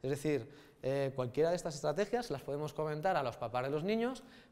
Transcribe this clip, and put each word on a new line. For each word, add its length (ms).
Es 60
decir, 380
eh, 320
cualquiera 340
de 60
estas 180
estrategias 560
las 140
podemos 300
comentar 440
a 60
los 140
papás 260
de 80
los 120
niños 400